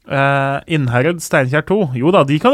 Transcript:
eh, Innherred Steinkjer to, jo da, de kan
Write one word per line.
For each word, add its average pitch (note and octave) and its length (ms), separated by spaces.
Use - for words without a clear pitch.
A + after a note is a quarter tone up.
eh, C#3 580
Innherred D3 560
Steinkjer D3 420
to, F#3 300
jo B2+ 160
da, F3+ 140
de D3 160
kan B3+ 140